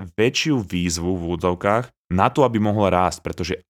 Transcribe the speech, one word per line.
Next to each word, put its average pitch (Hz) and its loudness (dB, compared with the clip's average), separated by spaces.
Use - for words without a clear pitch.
väčšiu 131 0
výzvu 87 -2
v 87 -2
úvodzovkách 92 -2
na 104 4
to, 127 2
aby 113 0
mohol 104 0
rásť, 90 2
pretože 82 -6